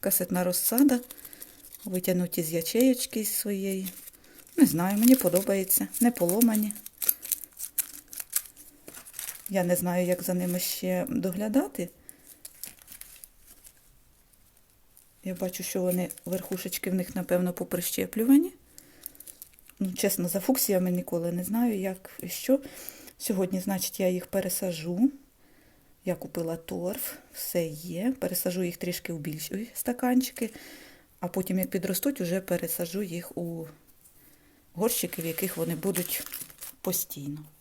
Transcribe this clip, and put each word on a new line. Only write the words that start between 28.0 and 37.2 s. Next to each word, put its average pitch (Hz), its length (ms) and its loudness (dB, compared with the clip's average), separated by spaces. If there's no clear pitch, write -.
Пересажу 185 420 0
їх 175 140 -2
трішки 175 360 -4
в 165 60 -4
більші 156 560 -6
стаканчики. 247 760 2
А 180 80 -4
потім, 185 300 0
як 180 120 2
підростуть, 190 500 0
уже 180 200 0
пересажу 175 640 -2
їх 175 360 -6
у 170 280 -6
горщики, 180 500 0
в 165 40 -2
яких 165 300 -2
вони 165 180 0
будуть 185 540 0
постійно. 151 640 -4